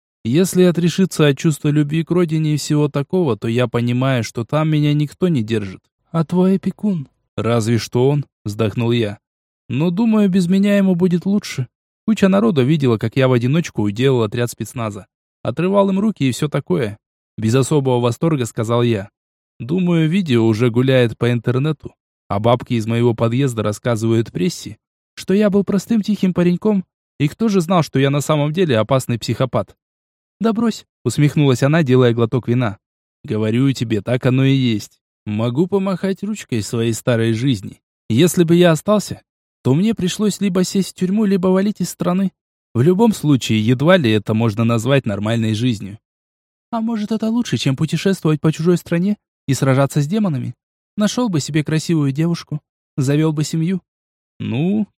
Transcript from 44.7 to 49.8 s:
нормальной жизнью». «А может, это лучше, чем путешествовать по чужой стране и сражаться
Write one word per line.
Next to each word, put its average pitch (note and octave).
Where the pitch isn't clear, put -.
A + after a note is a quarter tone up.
нормальной A2
жизнью». G#2
«А A#3
может, A3
это A3
лучше, A#3
чем C3
путешествовать D#3+
по D#3+
чужой F3
стране F3
и C3+
сражаться C3+